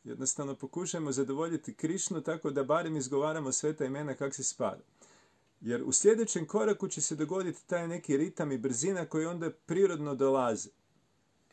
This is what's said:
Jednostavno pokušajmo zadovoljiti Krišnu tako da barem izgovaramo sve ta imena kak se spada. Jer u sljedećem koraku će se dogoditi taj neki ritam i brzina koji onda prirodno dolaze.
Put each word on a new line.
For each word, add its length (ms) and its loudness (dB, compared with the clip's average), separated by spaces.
Jednostavno 520 -4
pokušajmo 560 -4
zadovoljiti 640 -2
Krišnu 480 -2
tako 300 -4
da 120 0
barem 340 2
izgovaramo 540 0
sve 220 0
ta 120 -2
imena 280 -4
kak 220 -4
se 80 -8
spada. 380 -2
Jer 240 -2
u 60 -2
sljedećem 560 4
koraku 400 2
će 140 -6
se 140 -2
dogoditi 520 -2
taj 200 0
neki 300 0
ritam 340 0
i 60 0
brzina 480 0
koji 200 -2
onda 260 -4
prirodno 640 2
dolaze. 540 4